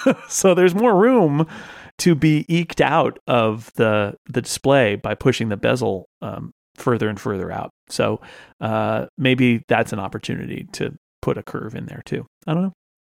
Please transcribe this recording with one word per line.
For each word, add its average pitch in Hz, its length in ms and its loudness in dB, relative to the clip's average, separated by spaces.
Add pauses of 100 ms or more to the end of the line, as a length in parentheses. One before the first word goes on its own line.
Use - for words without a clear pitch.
<laughs> - 240 0
So - 260 4
there's 180 200 6
more 214 220 4
room 175 500 4 (520)
to 175 180 4
be 151 320 2
eked 165 320 -2
out 139 380 2 (100)
of 113 480 0
the, 107 400 0 (100)
the - 160 -4
display 131 540 2
by - 180 -4
pushing 117 360 0
the 101 60 -4
bezel, 107 500 -2 (140)
um, - 300 -12 (240)
further 113 340 0
and 104 120 -6
further 92 320 -6
out. - 180 -8 (180)
So, 107 320 -4 (400)
uh, 110 460 -4 (100)
maybe 127 520 2
that's 113 240 0
an 107 80 -6
opportunity - 720 -10
to - 220 -8 (280)
put - 160 -2
a 101 60 -12
curve - 320 -12
in - 100 -10
there - 180 -14
too. - 220 -8 (200)
I 160 80 -2
don't 175 100 0
know. 190 80 -4 (300)